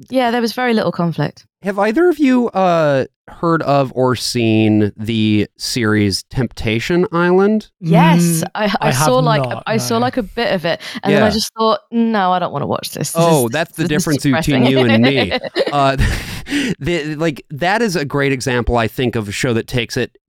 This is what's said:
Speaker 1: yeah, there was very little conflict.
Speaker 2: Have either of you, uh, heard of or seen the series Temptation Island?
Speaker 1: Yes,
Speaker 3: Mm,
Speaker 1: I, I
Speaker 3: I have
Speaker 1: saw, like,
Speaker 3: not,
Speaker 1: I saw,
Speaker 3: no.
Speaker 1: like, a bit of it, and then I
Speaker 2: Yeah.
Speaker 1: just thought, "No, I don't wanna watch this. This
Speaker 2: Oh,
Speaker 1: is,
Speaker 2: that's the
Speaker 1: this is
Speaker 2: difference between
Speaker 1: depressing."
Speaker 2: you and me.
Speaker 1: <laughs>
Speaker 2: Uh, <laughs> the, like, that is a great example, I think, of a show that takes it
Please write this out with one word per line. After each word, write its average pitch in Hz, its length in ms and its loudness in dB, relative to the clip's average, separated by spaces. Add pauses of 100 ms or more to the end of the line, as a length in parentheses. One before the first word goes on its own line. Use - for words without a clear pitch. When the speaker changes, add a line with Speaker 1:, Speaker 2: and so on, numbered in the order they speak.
(100)
Speaker 1:
yeah, 247 200 0
there 240 120 0
was 226 100 -2
very 247 220 -2
little 190 180 0
conflict. 151 540 -4 (160)
Speaker 2:
Have 190 160 -4
either 226 300 2
of 311 100 2
you, 254 320 2
uh, 165 560 2 (220)
heard 165 340 -2
of 139 320 0
or 127 220 2
seen 110 800 2
the 107 500 0 (100)
series 107 680 0
Temptation 123 880 -2
Island? 185 640 2
Speaker 1:
Yes, 165 600 4
Speaker 3:
Mm, 170 40 -4 (120)
Speaker 1:
I, 214 80 -2
I 202 160 0
Speaker 3:
I - 60 -4
have 147 80 0 (100)
Speaker 1:
saw, 254 140 2
like, 233 240 2
Speaker 3:
not, 123 240 -6
Speaker 1:
I 220 100 -2
saw, 226 200 -2
Speaker 3:
no. 226 40 0
Speaker 1:
like, 254 160 -2
a 247 60 0
bit 233 300 -4
of 175 120 -4
it, 170 160 -4 (240)
and 196 80 2
then - 100 4
I 214 40 4
Speaker 2:
Yeah. 214 60 2
Speaker 1:
just 214 240 -4
thought, 220 240 0 (120)
"No, 220 400 0
I 180 80 0
don't 170 120 -4
wanna 143 140 -4
watch - 240 -6
this. - 220 -6
This 165 120 0
Speaker 2:
Oh, 151 220 4
Speaker 1:
is, 113 60 -4
Speaker 2:
that's 160 240 -4
the 156 80 -4
Speaker 1:
this 175 80 -2
is 196 60 0
Speaker 2:
difference 156 260 -2
between 139 400 0
Speaker 1:
depressing." - 20 4
Speaker 2:
you 135 120 4
and 113 240 4
me. 127 300 0
Speaker 1:
<laughs> - 400 -4
Speaker 2:
Uh, 135 240 2
<laughs> - 840 -4
the, 156 360 -4
like, 156 340 -4
that 175 320 0
is 196 120 0
a 151 100 -2
great 139 280 0
example, 123 440 0
I 113 120 0
think, 123 260 -2
of 107 140 -4
a 101 40 -8
show 127 200 -2
that 113 160 -2
takes - 280 -6
it - 220 -6 (100)